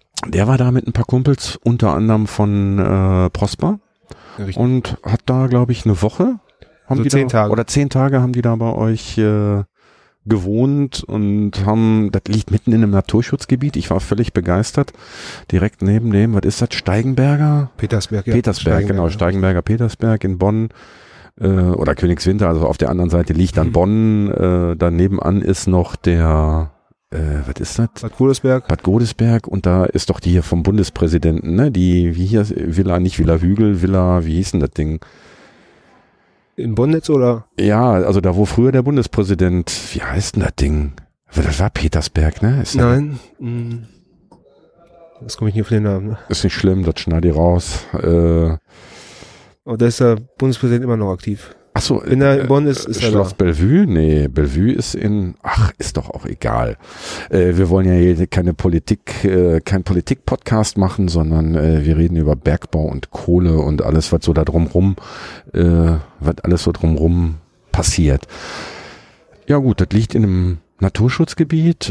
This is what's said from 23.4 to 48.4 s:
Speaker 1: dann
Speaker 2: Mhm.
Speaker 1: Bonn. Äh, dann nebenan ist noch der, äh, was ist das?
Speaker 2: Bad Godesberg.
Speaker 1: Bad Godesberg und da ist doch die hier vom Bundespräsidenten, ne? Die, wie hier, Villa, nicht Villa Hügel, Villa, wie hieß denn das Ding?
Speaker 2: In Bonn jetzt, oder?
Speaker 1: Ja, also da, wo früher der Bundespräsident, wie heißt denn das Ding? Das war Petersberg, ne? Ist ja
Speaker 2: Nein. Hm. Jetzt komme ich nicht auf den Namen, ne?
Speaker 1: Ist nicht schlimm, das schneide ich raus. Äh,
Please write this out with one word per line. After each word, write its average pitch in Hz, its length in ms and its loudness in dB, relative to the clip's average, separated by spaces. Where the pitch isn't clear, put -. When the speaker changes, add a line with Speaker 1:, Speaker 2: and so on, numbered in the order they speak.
Speaker 1:
dann 82 120 2
Speaker 2:
Mhm. - 40 -4
Speaker 1:
Bonn. 104 580 2
Äh, 87 460 0
dann 85 180 0
nebenan 95 480 0
ist - 240 -2
noch 87 300 0
der, 78 720 0
äh, 78 80 -8
was 69 140 -10
ist - 200 -6
das? 117 80 0
Speaker 2:
Bad - 160 -12
Godesberg. 131 520 0
Speaker 1:
Bad - 160 -2
Godesberg 117 640 0
und - 180 -4
da 90 200 4
ist - 240 -2
doch 87 100 -4
die 87 100 0
hier 87 140 4
vom 87 180 -2
Bundespräsidenten, 85 920 0
ne? 139 160 2
Die, 90 420 2
wie 92 120 -2
hier, 104 220 2
Villa, 87 520 -2
nicht 90 180 -2
Villa 82 200 2
Hügel, 98 440 2
Villa, 90 420 2
wie 80 120 -2
hieß 92 160 -2
denn 90 80 0
das 76 100 0
Ding? 78 300 -4
Speaker 2:
In 117 200 -6
Bonn 131 180 2
jetzt, 160 160 -2
oder? 123 380 2
Speaker 1:
Ja, 107 340 4
also 95 280 2
da, 92 160 2
wo 101 80 4
früher 123 280 2
der 131 100 4
Bundespräsident, 95 880 0
wie - 80 -8
heißt 82 340 -4
denn - 60 0
das - 140 -4
Ding? 73 360 -2
Das 73 240 -2
war 98 120 0
Petersberg, - 720 -2
ne? 123 180 2
Ist - 140 -6
ja 123 160 2
Speaker 2:
Nein. 143 280 -2
Hm. 120 480 -8
Jetzt 117 160 -14
komme 107 100 -2
ich 101 60 -2
nicht 107 80 -2
auf - 80 -6
den 107 140 0
Namen, 101 240 -2
ne? 117 100 -8
Speaker 1:
Ist - 160 -4
nicht 92 100 0
schlimm, 95 300 0
das 80 160 -2
schneide 82 280 0
ich 78 60 2
raus. 87 600 0
Äh, 82 640 2